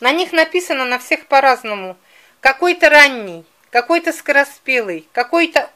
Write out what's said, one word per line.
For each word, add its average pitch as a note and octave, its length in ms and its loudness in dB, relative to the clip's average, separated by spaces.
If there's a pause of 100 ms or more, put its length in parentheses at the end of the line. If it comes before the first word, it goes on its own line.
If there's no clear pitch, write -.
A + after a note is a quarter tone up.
На B3+ 120 0
них E4+ 200 -4
написано D#4+ 520 -2
на B3 140 -4
всех - 300 -6
по-разному. A3+ 680 0 (440)
Какой-то E4+ 500 2
ранний, A#3+ 560 2 (240)
какой-то E4 420 -2
скороспелый, C4 1000 -4
какой-то D#4+ 640 -2